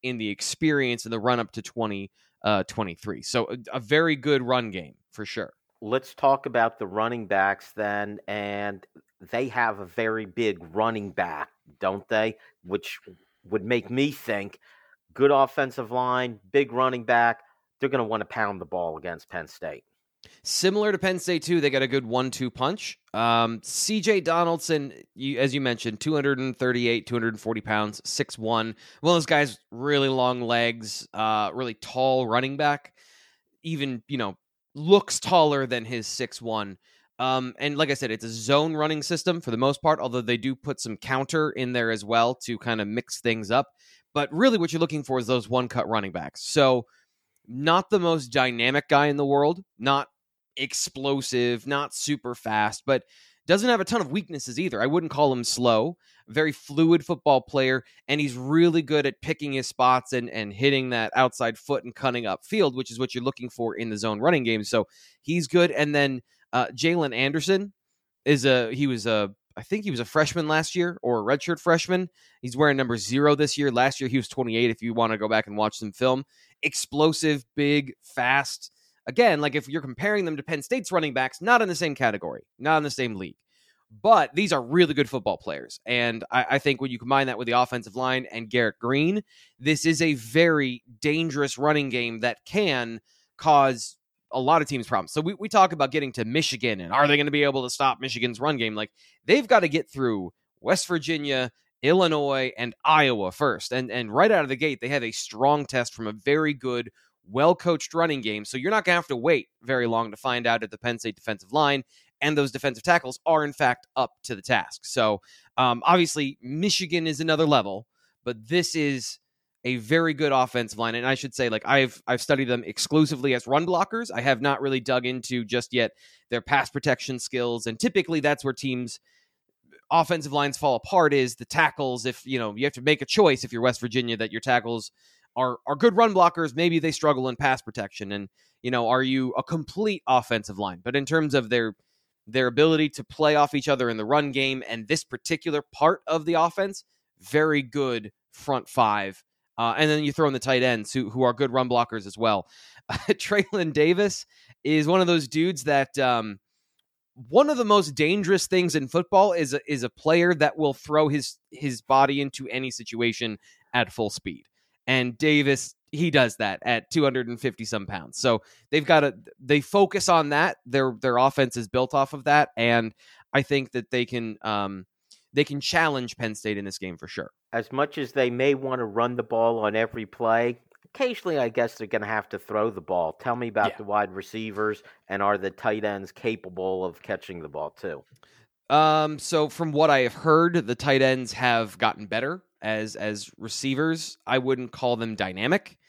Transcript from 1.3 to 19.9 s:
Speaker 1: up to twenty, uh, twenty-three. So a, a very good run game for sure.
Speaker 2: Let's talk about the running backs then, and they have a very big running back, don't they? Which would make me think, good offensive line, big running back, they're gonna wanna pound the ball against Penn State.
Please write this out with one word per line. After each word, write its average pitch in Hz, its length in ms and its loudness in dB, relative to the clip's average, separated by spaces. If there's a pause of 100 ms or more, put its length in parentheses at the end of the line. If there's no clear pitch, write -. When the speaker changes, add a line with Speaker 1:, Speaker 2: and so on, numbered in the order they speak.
Speaker 1:
up 110 120 -6
to 113 100 -8
twenty, 101 480 -6 (320)
uh, 101 220 2
twenty-three. 95 560 -8
So - 300 -4
a, 123 260 -10
a 131 40 -4
very 151 360 0
good 135 260 0
run 120 280 0
game 87 240 -12 (180)
for 104 140 -12
sure. - 260 -10 (300)
Speaker 2:
Let's 127 320 -4
talk 135 320 2
about 113 320 0
the 104 80 -6
running 110 400 -4
backs 98 500 0
then, 104 500 -4
and 101 600 -6 (440)
they 123 180 -4
have 113 300 0
a 101 60 -10
very 90 400 -4
big 101 320 -2 (180)
running 107 360 0
back, 82 400 -6 (300)
don't 98 280 -4
they? 110 280 0 (280)
Which 95 340 -6 (460)
would 95 200 -4
make 117 260 -2
me 135 200 0
think, 101 480 -6 (540)
good 139 180 4
offensive 131 600 0
line, 127 500 -2 (100)
big 139 220 2
running 127 320 0
back, 120 380 4 (360)
they're 135 120 -2
gonna 127 140 0
wanna 107 200 -4
pound 104 340 -4
the 87 60 -10
ball 85 320 -4
against 82 320 -12
Penn 80 200 -10
State. 76 360 -14 (580)